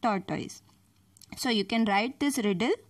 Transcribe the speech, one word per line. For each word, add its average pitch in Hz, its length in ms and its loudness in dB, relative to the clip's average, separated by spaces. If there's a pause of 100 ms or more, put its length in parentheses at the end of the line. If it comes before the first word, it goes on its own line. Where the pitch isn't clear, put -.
tortoise. 190 580 -2 (760)
So - 100 -2
you 214 160 2
can 226 220 2
write 208 340 0
this 285 160 2 (140)
riddle 220 260 2 (140)